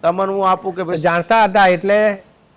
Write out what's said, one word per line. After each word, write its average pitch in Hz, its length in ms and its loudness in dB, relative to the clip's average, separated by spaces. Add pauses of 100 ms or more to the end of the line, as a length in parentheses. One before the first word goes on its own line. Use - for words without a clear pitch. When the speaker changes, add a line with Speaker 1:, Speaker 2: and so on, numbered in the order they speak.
Speaker 1:
તમને 190 300 -2
હું 196 180 0
આપું 190 260 -4
કે 185 60 -6
ભાઈ 175 140 -6
Speaker 2:
જાણતા 175 480 0
હતા 196 220 2
એટલે 196 560 0 (340)